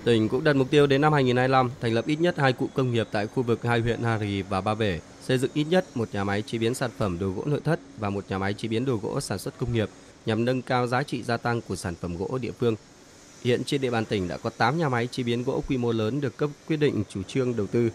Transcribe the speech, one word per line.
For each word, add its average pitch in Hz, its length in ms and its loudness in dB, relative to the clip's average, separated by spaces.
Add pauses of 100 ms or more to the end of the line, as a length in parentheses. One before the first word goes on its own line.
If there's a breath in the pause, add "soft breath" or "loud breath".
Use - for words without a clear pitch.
Tỉnh 110 260 4
cũng 131 140 0
đặt 151 120 4
mục 131 140 2
tiêu 147 180 6
đến 139 140 4
năm 151 120 4
hai 143 100 4
nghìn 123 140 4
hai 127 100 4
mươi 131 40 2
lăm 127 200 4 (100)
thành 117 120 0
lập 117 140 2
ít 151 80 2
nhất 170 220 2
hai 135 160 4
cụm 123 200 -2
công 131 180 0
nghiệp 113 200 2
tại 104 160 -2
khu 127 160 -2
vực 117 200 0
hai 120 160 2
huyện 113 240 -2
Ba 113 140 0
Rì 101 240 -2
và 95 200 -2
Ba 107 140 0
Bể, 101 240 0 (220)
xây 131 160 0
dựng 127 160 0
ít 151 160 0
nhất 185 160 4 (100)
một 113 180 -2
nhà 101 100 -2
máy 101 180 0
chế - 160 -6
biến 113 160 0
sản 123 240 -4
phẩm 92 220 -2
đồ 98 100 0
gỗ 95 160 -6
nội 147 180 0
thất 156 160 0 (180)
và 104 120 -4
một 98 200 -4
nhà 98 80 -2
máy 98 160 -2
chế 107 140 -8
biến 113 180 -2
đồ 127 160 0
gỗ 113 200 -4
sản 101 160 -6
xuất - 200 -10
công 120 160 -4
nghiệp 110 160 2 (360 loud breath)
nhằm 113 200 0
nâng 127 160 0
cao 123 260 0
giá 123 160 0
trị 127 200 -6
gia 117 140 0
tăng 117 300 -2
của 98 80 -4
sản 87 200 -6
phẩm 87 220 -6
gỗ 98 240 -4
địa 113 100 -6
phương. 117 240 0 (680)
Hiện 120 200 2
trên 143 180 -2
địa 127 80 0
bàn 117 160 0
tỉnh 98 220 -2
đã 76 100 -6
có - 120 -4
tám 123 280 0
nhà 165 120 0
máy 120 180 0
chế 127 160 -6
biến 117 200 0
gỗ 135 260 -2
quy 139 80 0
mô 120 140 0
lớn 113 300 0
được 131 160 -4
cấp 147 120 -2 (180)
quyết 160 100 0
định 131 320 2
chủ 98 140 -6
trương 123 320 -2
đầu 104 120 -2
tư. 120 280 2